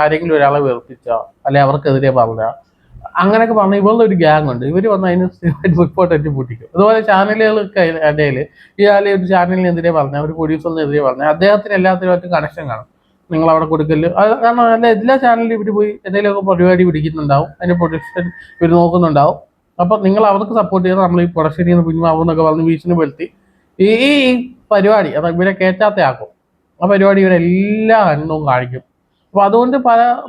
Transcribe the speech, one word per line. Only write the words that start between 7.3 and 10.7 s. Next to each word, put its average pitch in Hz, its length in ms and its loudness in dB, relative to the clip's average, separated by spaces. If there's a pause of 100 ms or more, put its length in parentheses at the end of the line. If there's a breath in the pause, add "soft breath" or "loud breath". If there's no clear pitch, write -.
ഇടയിൽ 147 280 0 (420 soft breath)
ഈ 202 140 4
ആളെ 202 240 2
ഒരു 185 160 -2
ചാനലിനെതിരെ 175 640 0
പറഞ്ഞ, 143 280 -2
ഒരു 156 120 -6
പ്രൊഡ്യൂസറിനെതിരെ 156 680 -4